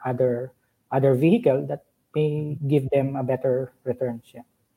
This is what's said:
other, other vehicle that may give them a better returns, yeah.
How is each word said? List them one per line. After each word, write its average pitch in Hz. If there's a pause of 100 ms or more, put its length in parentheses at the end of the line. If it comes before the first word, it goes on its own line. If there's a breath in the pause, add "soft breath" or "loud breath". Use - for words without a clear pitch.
other, 127 (400)
other 135
vehicle 147
that 143 (320)
may 151
give 135
them 139
a 135
better 127 (100)
returns, 120
yeah. - (300)